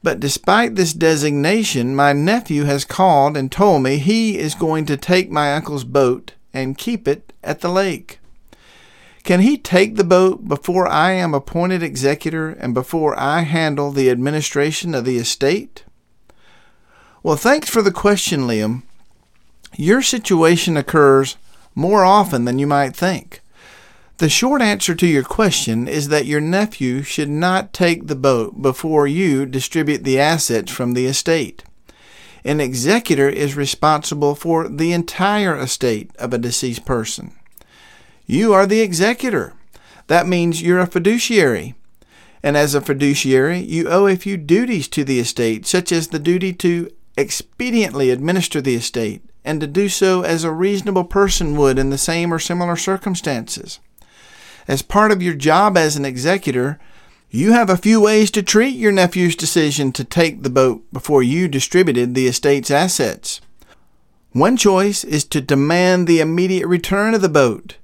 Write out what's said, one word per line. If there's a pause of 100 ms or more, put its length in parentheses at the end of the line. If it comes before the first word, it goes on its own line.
But
despite
this
designation,
my
nephew
has
called
and
told
me
he
is
going
to
take
my
uncle's
boat (180)
and
keep
it (120)
at
the
lake. (1040)
Can
he
take
the
boat
before
I
am
appointed
executor
and
before
I
handle
the
administration
of
the
estate?" (1400)
Well,
thanks
for
the
question,
Liam. (960)
Your
situation
occurs (380)
more
often
than
you
might
think. (800)
The
short
answer
to
your
question
is
that
your
nephew
should
not
take
the
boat
before
you
distribute
the
assets
from
the
estate. (800)
An
executor
is
responsible
for
the
entire
estate
of
a
deceased
person. (920)
You
are
the
executor. (520)
That
means
you're
a
fiduciary. (640)
And
as
a
fiduciary,
you
owe
a
few
duties
to
the
estate,
such
as
the
duty
to (260)
expediently
administer
the
estate (260)
and
to
do
so
as
a
reasonable
person
would
in
the
same
or
similar
circumstances. (880)
As
part
of
your
job
as
an
executor, (500)
you
have
a
few
ways
to
treat
your
nephew's
decision
to
take
the
boat (100)
before
you
distributed
the
estate's
assets. (920)
One
choice
is
to
demand
the
immediate
return
of
the
boat.